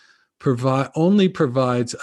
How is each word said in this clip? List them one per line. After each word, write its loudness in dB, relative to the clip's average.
provi-, 0
only 2
provides -2